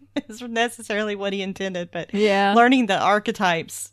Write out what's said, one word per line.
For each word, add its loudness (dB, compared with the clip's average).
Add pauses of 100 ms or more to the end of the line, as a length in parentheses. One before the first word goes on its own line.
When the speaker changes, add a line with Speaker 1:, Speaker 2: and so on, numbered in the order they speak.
(280)
Speaker 1:
is -16
necessarily -4
what -4
he -4
intended, -6
but -8
Speaker 2:
Yeah. 2
Speaker 1:
learning 6
the 0
archetypes 0